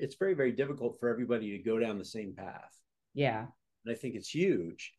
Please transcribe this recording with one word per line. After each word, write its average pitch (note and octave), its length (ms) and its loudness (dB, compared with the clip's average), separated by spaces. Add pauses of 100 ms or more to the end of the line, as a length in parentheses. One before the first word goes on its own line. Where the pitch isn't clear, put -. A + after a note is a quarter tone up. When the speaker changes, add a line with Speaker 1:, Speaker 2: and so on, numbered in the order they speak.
Speaker 1:
it's C#3 140 -4
very, F#3+ 180 2
very C3+ 180 4
difficult A#2+ 480 0
for A#2+ 100 2
everybody A2+ 420 0
to G2+ 120 -6
go A2 140 2
down A2 220 2
the F#2 60 -6
same G2+ 280 -6
path. F#2 420 -12 (380)
Speaker 2:
Yeah. A#2+ 320 2 (400)
Speaker 1:
And A2+ 80 -2
I - 20 -2
think A#2+ 200 -6
it's - 180 -8
huge. C3 640 0